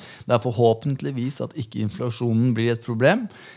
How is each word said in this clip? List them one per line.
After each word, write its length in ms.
det 80
er 60
forhåpentligvis 1040
at 100
ikke 320
inflasjonen 720
blir 180
et 120
problem, 440